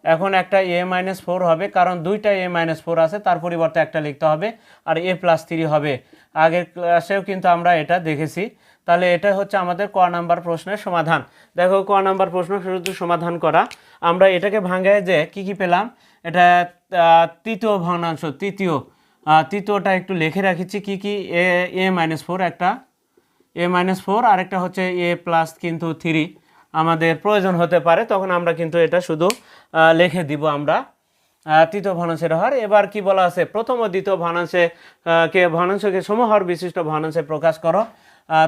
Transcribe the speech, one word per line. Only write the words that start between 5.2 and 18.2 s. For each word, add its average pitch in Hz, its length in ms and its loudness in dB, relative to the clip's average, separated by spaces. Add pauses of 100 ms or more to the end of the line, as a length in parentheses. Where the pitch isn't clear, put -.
থ্রি 165 180 -4
হবে। 147 280 0 (420)
আগের 165 300 2
ক্লাসেও 170 580 -2
কিন্তু 190 260 -2
আমরা 175 260 2
এটা 160 240 0
দেখেছি। 156 440 -4 (460)
তাহলে 175 260 4
এটা 196 200 0
হচ্ছে 202 220 -4
আমাদের 180 320 -2
ক 202 100 -4 (100)
নাম্বার 175 320 -2
প্রশ্নের 175 360 -6
সমাধান। 165 440 -2 (360)
দেখো, 185 260 2
ক 196 180 -2
নাম্বার 190 300 0
প্রশ্ন 180 300 -4
শুধু 185 320 -6
সমাধান 170 460 -4
করা, 165 280 2 (340)
আমরা 180 280 4
এটাকে 190 320 0
ভাঙায় 185 400 2
যে 170 320 0
কি 196 120 -10
কি 196 100 -6
পেলাম, 180 300 0 (400)
এটা, 175 220 4 (140)
আহ, 165 640 2 (180)
তৃতীয় 220 340 -2
ভগ্নাংশ, 170 440 -4 (180)